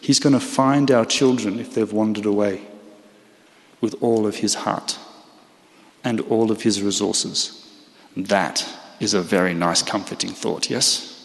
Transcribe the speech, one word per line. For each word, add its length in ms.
He's 180
gonna 220
find 500
our 140
children 560
if 140
they've 180
wandered 340
away 360
with 200
all 260
of 100
his 180
heart 440
and 200
all 280
of 120
his 200
resources." 800
That 500
is 160
a 80
very 320
nice, 260
comforting 500
thought, 400
yes? 420